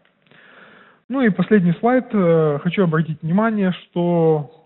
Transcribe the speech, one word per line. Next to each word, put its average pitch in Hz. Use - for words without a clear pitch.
Ну 269
и 233
последний 180
слайд. 254
Э, 165
хочу 180
обратить 156
внимание, 196
что, 165